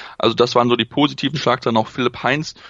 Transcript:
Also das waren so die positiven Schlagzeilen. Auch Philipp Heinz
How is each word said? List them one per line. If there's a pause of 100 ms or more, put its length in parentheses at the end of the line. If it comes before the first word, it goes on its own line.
(180)
Also
das
waren
so
die
positiven
Schlagzeilen.
Auch
Philipp
Heinz (160)